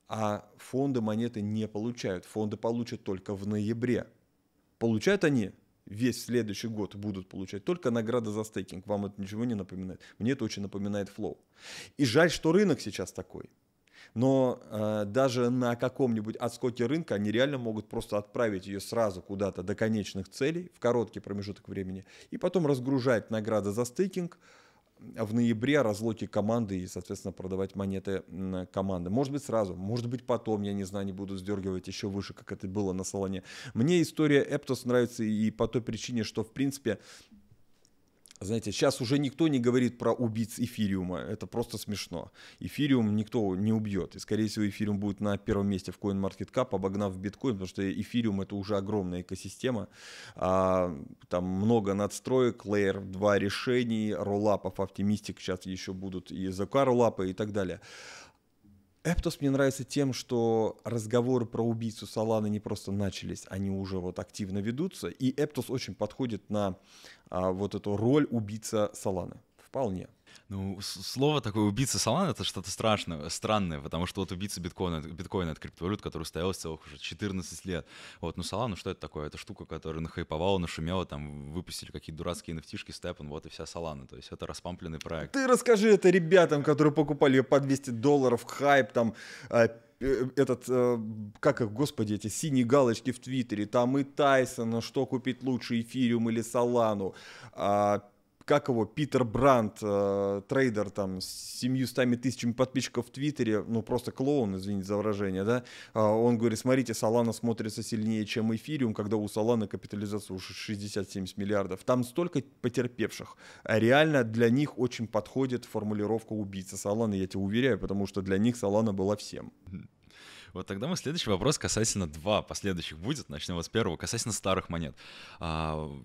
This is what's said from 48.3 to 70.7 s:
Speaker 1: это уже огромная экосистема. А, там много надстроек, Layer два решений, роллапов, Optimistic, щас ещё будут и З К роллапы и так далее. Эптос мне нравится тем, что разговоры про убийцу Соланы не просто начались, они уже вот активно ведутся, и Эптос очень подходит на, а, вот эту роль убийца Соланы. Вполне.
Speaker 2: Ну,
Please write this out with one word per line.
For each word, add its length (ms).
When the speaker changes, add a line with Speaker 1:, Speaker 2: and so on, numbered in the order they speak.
Speaker 1:
это 120
уже 220
огромная 460
экосистема. 640
А, 600
там 140
много 500
надстроек, 720
Layer 340
два 380
решений, 760
роллапов, 680
Optimistic, 600
щас 240
ещё 300
будут 360
и 200
З 160
К 180
роллапы 460
и 20
так 200
далее. 280
Эптос 380
мне 100
нравится 340
тем, 280
что 720
разговоры 640
про 160
убийцу 460
Соланы 400
не 100
просто 320
начались, 580
они 220
уже 300
вот 180
активно 400
ведутся, 480
и 240
Эптос 400
очень 240
подходит 560
на, 260
а, 220
вот 240
эту 200
роль 340
убийца 640
Соланы. 420
Вполне. 500
Speaker 2:
Ну, 320